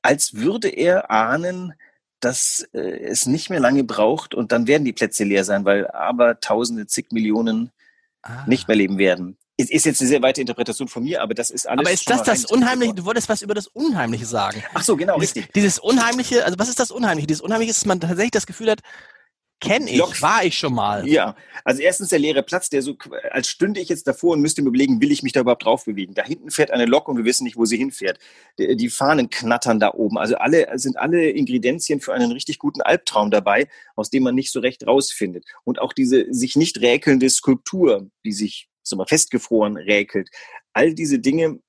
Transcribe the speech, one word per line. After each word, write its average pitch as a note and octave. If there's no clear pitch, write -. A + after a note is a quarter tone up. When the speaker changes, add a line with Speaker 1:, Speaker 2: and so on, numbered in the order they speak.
Speaker 1:
als -
würde -
er F3+
ahnen, E3
dass, -
äh, -
es -
nicht C#3
mehr E3+
lange C3
braucht A2
und A#2+
dann A#2
werden C#3+
die A2+
Plätze G#2+
leer G2
sein, G2
weil G2+
aber A#2+
Tausende, A2+
zig -
Millionen A2+
Speaker 2:
Ah. B2
Speaker 1:
nicht B2
mehr A2
leben G2
werden. F#2
Ist, -
ist D#3
jetzt C#3+
eine B2+
sehr D3
weite C3
Interpretation A#2+
von A#2+
mir, D3+
aber A2
das -
ist -
alles C3+
Speaker 2:
Aber F3
ist F#3
Speaker 1:
schon -
Speaker 2:
das B3
Speaker 1:
mal G#3+
Speaker 2:
das A#3+
Speaker 1:
reingeschrieben A#3
Speaker 2:
Unheimliche? B3
Speaker 1:
worden. G3+
Speaker 2:
Du F3
wolltest A3+
was G#3+
über G#3
das G#3
Unheimliche C3+
sagen. G#2+
Speaker 1:
Ach -
so, A#3
genau, E3+
Speaker 2:
Dieses, F#3+
Speaker 1:
richtig. -
Speaker 2:
dieses G3+
Unheimliche, A#3+
also F3+
was A3
ist B3
das A#3+
Unheimliche? F3
Dieses D3+
Unheimliche A3+
ist, G#3+
dass -
man F#3+
tatsächlich F3
das -
Gefühl A3
hat, G#3+
kenn -
ich, B2
Speaker 1:
Lok- E3+
Speaker 2:
war G#3
ich E3
schon C3
mal. G#2
Speaker 1:
Ja, A#2
also C3
erstens F3+
der F3
leere C#3+
Platz, -
der C#3
so C3+
qu-, -
als -
stünde G3+
ich F3
jetzt E3
davor F3
und D3+
müsste D3+
mir C3+
überlegen, B2+
will C#3+
ich C#3+
mich C3+
da C3+
überhaupt B2
drauf A#2
bewegen? G2
Da G#2
hinten D3
fährt D3+
eine A#2+
Lok C3+
und C3
wir A2+
wissen B2+
nicht, A#2+
wo A#2
sie A2
hinfährt. C3+
Die, -
die A#3
Fahnen D#3
knattern A#2
da G#2
oben. G#2+
Also G#2+
alle, D3+
sind B2+
alle D#3+
Ingredienzien C3
für -
einen A#2+
richtig -
guten -
Albtraum G#2
dabei, G#2
aus C3
dem C3
man B2+
nicht C3
so C3
recht B2
rausfindet. G#2+
Und B2
auch C3
diese B2+
sich B2+
nicht D3+
räkelnde C3
Skulptur, B2+
die A2
sich, G2+
sag -
mal, A2
festgefroren A2
räkelt. G2+
All D#3
diese D3+
Dinge D3+